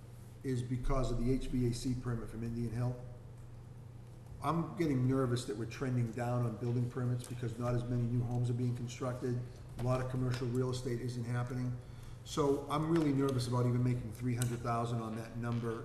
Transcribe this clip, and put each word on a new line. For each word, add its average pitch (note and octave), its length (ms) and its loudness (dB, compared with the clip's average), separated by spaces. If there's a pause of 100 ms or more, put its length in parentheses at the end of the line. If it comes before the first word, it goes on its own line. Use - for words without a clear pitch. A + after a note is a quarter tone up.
(460)
is B2+ 160 0
because B2 500 2
of A2+ 120 2
the B2+ 100 4
H B2+ 140 0
V B2 200 2
A A#2 60 2
C B2 280 0
permit A2 280 -2
from A2 140 -6
Indian A#2 280 -2
Hill. B2 240 0 (1500)
I'm D#3+ 360 0
getting C#3 280 4
nervous B2+ 400 4
that - 120 -4
we're A2 80 -4
trending B2 460 0
down A#2+ 340 2
on A2 160 0
building B2 280 2
permits B2 360 0
because A#2+ 340 -4
not B2 160 0
as A#2+ 100 2
many B2 180 2
new A#2+ 200 2
homes A#2+ 260 0
are A#2+ 40 2
being B2 220 0
constructed. B2 600 -2 (420)
A A#2+ 40 -2
lot B2+ 180 2
of B2 80 -2
commercial B2+ 380 0
real B2+ 240 2
estate B2 300 -2
isn't B2 240 -4
happening. B2 460 -2 (540)
So C#3+ 440 4
I'm D#3 200 2
really D#3+ 220 6
nervous C3+ 360 4
about B2 180 2
even B2 180 4
making A#2+ 340 0
three B2 180 0
hundred A#2+ 280 2
thousand A#2 380 0
on A2 160 -4
that A2+ 200 -8
number A#2 480 -2